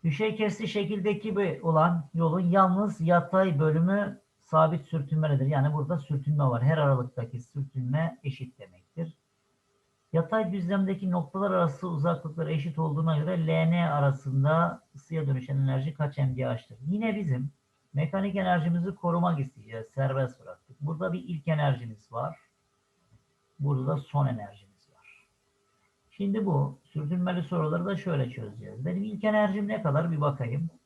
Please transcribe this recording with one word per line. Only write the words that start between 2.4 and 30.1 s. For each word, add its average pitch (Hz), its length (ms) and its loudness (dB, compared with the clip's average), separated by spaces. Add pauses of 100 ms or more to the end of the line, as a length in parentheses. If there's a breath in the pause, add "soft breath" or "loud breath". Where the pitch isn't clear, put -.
yalnız 185 600 4
yatay 175 580 4
bölümü 180 640 2 (180)
sabit 160 480 2
sürtünmelidir. 147 600 0
Yani 147 280 2
burada 156 240 -2
sürtünme 147 460 0
var. 120 180 2
Her 156 160 4
aralıktaki 123 640 0
sürtünme 139 840 -4
eşit 131 360 -8
demektir. 101 580 -12 (960)
Yatay 175 400 0
düzlemdeki 190 580 0
noktalar 190 400 -2
arası 180 380 2
uzaklıkları 165 640 -2
eşit 156 260 -4
olduğuna 160 400 0
göre 165 280 -2
L 160 240 2
N 170 200 2
arasında 143 920 2 (120)
ısıya 156 320 -6
dönüşen 135 300 -2
enerji 135 380 0
kaç 143 240 -4
M 131 160 0
G 127 100 -2
H'tır? 117 420 -6
Yine 208 300 -2
bizim 143 360 -4 (400)
mekanik 196 440 -2
enerjimizi 175 580 0
korumak 175 460 0
isteyeceğiz. 113 540 -8
Serbest 135 460 -2
bıraktık. - 400 -20
Burada 160 320 -4
bir 180 120 -6
ilk 170 240 -6
enerjimiz 131 640 -2
var. 135 260 -6 (1200)
Burada 139 280 -2
da 156 100 0
son 139 300 -2
enerjimiz - 640 -10
var. - 380 -20 (840)
Şimdi 202 360 -2
bu 139 380 0
sürtünmeli 180 580 -2
soruları 170 440 -2
da 196 100 -2
şöyle 139 340 -2
çözeceğiz. 110 540 -12
Benim 180 180 -2
ilk 214 220 -6
enerjim 208 440 2
ne 220 140 -4
kadar 165 300 0